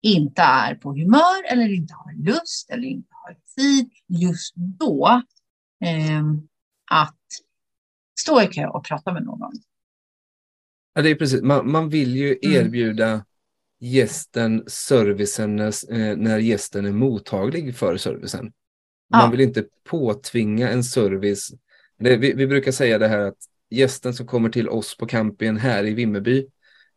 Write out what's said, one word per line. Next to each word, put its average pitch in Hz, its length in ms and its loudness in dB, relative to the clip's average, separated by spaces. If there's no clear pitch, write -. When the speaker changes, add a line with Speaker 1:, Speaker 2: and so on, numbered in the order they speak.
Speaker 1:
inte 175 380 2
är 131 320 4
på - 160 -14
humör 294 600 2
eller 226 220 2
inte 170 200 -6
har 151 300 -14
lust 311 460 -4
eller 247 180 -8
inte - 220 -12
har - 260 -20
tid 269 340 2
just 175 480 -2
då, 190 680 2
ehm, 156 640 -2
att 151 280 0
stå 269 220 4
i 185 40 4
kö 147 200 -6
och - 180 -10
prata - 280 -6
med 170 120 -6
någon. - 280 -12
Speaker 2:
Ja, 156 80 2
det 156 80 4
är 151 40 4
precis. 143 280 0
Man, 131 280 2
man 160 180 0
vill 139 280 0
ju 139 260 -2
Speaker 1:
Mm. - 140 2
Speaker 2:
erbjuda 113 680 0
gästen 117 840 0
servicen 104 920 0
när, 107 380 -4
eh, 107 220 -2
när 110 220 0
gästen 101 480 -2
är 101 60 -2
mottaglig 120 840 -2
för 90 200 -2
servicen. - 560 -8
Man 226 120 8
Speaker 1:
Ja. 117 60 4
Speaker 2:
vill 123 100 0
inte 123 240 2
påtvinga 113 840 -2
en 123 140 0
service. 101 680 -2
Det, 123 180 4
vi, 120 160 2
vi 135 140 0
brukar 135 260 0
säga 117 260 2
det 110 100 4
här 107 100 2
att 101 200 -4
gästen 127 440 0
som 123 120 -10
kommer 117 220 0
till 117 200 -2
oss - 280 -6
på 117 100 -8
campingen 110 500 -2
här 110 300 0
i 107 80 -2
Vimmerby, 120 520 0